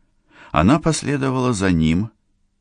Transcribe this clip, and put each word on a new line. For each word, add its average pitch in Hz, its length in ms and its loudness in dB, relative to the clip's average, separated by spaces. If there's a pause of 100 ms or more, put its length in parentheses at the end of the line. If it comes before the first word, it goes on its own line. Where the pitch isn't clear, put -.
(520)
Она 98 260 4
последовала 131 720 -2
за 95 200 0
ним 82 400 0 (480)